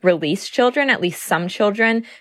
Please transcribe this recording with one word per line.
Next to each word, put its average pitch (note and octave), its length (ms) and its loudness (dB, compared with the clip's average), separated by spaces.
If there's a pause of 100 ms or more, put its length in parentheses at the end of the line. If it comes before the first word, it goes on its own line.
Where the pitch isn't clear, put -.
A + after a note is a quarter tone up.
release E3+ 460 0
children, C4+ 400 2
at B3 140 0
least F3+ 220 -4
some F3 220 -2
children, A3+ 600 0 (140)